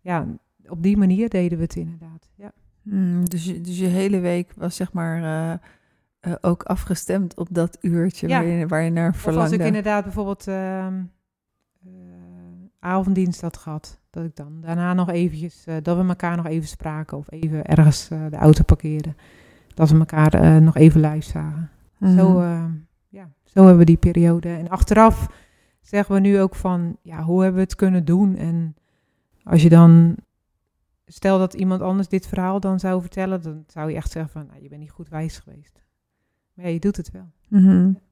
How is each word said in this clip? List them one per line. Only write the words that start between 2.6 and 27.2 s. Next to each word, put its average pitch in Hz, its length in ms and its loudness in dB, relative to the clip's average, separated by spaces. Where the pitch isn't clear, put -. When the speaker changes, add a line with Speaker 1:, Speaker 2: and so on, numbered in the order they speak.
Speaker 2:
Hmm, 180 460 -2
dus 170 160 -8
je, 170 160 -10
dus 175 180 -10
je 185 80 -4
hele 190 340 0
week 175 360 -4
was 175 200 -10
zeg 180 160 -8
maar, 165 300 -6
eh, 165 360 -6
eh, 170 200 -8
ook 175 220 -2
afgestemd 185 760 -6
op 170 140 -10
dat 170 300 -4
uurtje 170 480 -4
Speaker 1:
Ja. 170 100 -2
Speaker 2:
waar 165 120 -2
je, 170 160 -4
waar 160 160 -4
je 165 80 -4
naar 170 180 -2
Speaker 1:
Of 160 60 -2
als - 120 -12
ik 160 60 -2
Speaker 2:
verlangde. 165 320 -2
Speaker 1:
inderdaad 208 400 -2
bijvoorbeeld, 196 440 -10
ehm, 190 540 -8
eh, 185 60 -20
avonddienst 185 600 -2
had 165 160 -10
gehad, - 440 -16
dat 165 140 -12
ik 160 120 -12
dan 151 240 -20
daarna 170 340 -4
nog 180 160 -2
eventjes, 170 560 -6
eh, 160 160 -8
dat 170 140 -2
we 185 120 0
elkaar 175 280 -4
nog 170 100 -6
even 160 220 -6
spraken 156 500 -12
of 147 140 -16
even 156 340 -6
ergens, 156 440 4
eh, 156 200 -8
de 147 60 -12
auto - 260 6
parkeerden. 156 540 0
Dat 160 160 2
we 156 80 6
elkaar, 156 360 2
eh, 160 220 6
nog 160 200 6
even 160 240 6
live 151 300 -4
zagen. 156 400 -8
Speaker 2:
Mhm. 185 180 2
Speaker 1:
Zo, 185 240 4
eh, 170 240 -4
ja, 190 220 -20
zo - 160 -4
hebben 185 180 10
we 170 60 8
die 165 120 6
periode. 170 520 0
En 170 200 -10
achteraf 214 600 2
zeggen 202 340 -4
we 196 60 2
nu 196 200 2
ook 190 140 0
van, 175 480 -6
ja, 160 200 -14